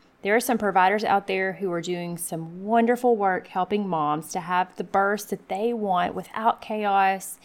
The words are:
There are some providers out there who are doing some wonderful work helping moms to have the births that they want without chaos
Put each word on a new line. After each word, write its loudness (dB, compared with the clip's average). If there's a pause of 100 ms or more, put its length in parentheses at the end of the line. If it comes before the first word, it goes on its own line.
(220)
There 2
are 4
some 0
providers 2
out 0
there 0
who -4
are -2
doing -6
some -10
wonderful 4
work 0
helping -2
moms -2
to -4
have -2
the -6
births 0
that -8
they -2
want 0
without -2
chaos 0